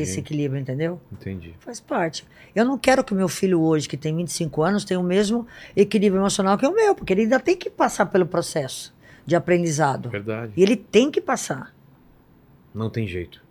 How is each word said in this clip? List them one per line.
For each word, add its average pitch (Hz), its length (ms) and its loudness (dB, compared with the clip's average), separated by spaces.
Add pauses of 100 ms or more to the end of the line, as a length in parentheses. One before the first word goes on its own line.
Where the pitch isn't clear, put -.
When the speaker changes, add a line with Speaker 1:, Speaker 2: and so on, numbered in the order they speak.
Speaker 1:
Entendi. 151 80 -2
Speaker 2:
esse 185 120 -6
equilíbrio, 143 400 -4
entendeu? 151 400 -4 (120)
Speaker 1:
Entendi. 90 480 -12
Speaker 2:
Faz 247 200 -14
parte. 180 460 -4 (280)
Eu 220 100 2
não 262 140 -2
quero - 260 2
que - 80 -10
o 196 40 0
meu 190 120 0
filho 175 320 0
hoje, 160 280 2
que 151 80 -8
tem 156 200 -4
vinte 170 120 -4
e - 40 -10
cinco 156 300 -4
anos, 202 220 0
tenha 185 140 -2
o 180 60 -2
mesmo 208 420 0 (300)
equilíbrio 202 460 4
emocional 196 340 2
que 262 100 2
o 339 80 0
meu, 427 200 4
porque - 180 -4
ele 196 100 2
ainda 240 160 4
tem 349 180 0
que - 120 -8
passar 240 380 0
pelo 180 180 2
processo 165 680 -4 (320)
de 151 100 0
aprendizado. 160 760 0
Speaker 1:
Verdade. 110 460 -6
Speaker 2:
E 170 60 4
ele 220 140 6
tem 254 340 4
que 381 100 -2
passar. - 540 -6 (960)
Speaker 1:
Não 107 160 -6
tem 107 180 -4
jeito. 87 440 -10